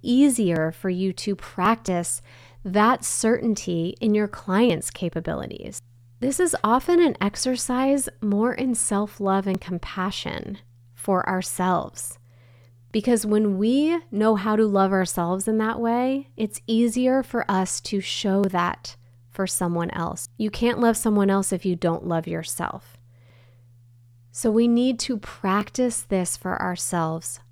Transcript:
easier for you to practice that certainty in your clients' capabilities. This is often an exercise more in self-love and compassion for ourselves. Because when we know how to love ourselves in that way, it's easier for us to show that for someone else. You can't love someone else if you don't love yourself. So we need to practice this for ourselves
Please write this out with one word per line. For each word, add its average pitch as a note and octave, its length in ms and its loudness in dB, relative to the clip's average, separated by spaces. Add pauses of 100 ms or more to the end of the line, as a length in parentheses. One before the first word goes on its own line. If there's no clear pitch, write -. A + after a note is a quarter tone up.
easier A#3 680 4
for F#3 200 -4
you F#3 220 0
to G3+ 220 -4
practice F#3 840 -2 (420)
that G#3 400 2
certainty G3+ 960 0
in G#3 140 2
your G#3 140 2
clients' G3+ 640 0
capabilities. - 880 -6 (380)
This C4+ 200 0
is F4+ 240 2
often C4+ 380 4
an D4+ 180 4
exercise B3+ 880 0 (140)
more G#3 320 2
in B3+ 220 -2
self-love G3+ 720 -2
and F#3 120 0
compassion - 1000 -6 (340)
for - 340 -2
ourselves. - 920 -2 (720)
Because A3 320 2
when G#3+ 320 2
we C#4 420 2 (120)
know G#3+ 240 2
how G#3 200 0
to A3 100 6
love G3 260 4
ourselves F#3 560 0
in A3 100 2
that A3 220 -2
way, B3 580 0
it's G#3+ 300 -4
easier B3 560 2
for - 260 -4
us F#3+ 320 0
to - 180 -4
show G3 440 0
that F3+ 520 -2 (360)
for F#3+ 160 -2
someone E3+ 440 -2
else. - 460 -6
You G#3+ 140 -2
can't A#3+ 280 0
love A#3 160 4
someone G#3 340 2
else G3 220 2
if F#3 140 -2
you F3+ 100 0
don't E3+ 300 -2
love E3 220 -2
yourself. - 720 -8 (1300)
So - 200 0
we A#3 160 6
need A#3+ 320 4
to B3 180 -2
practice G#3 840 -2
this F#3 340 0
for - 240 -4
ourselves E3+ 800 -4 (120)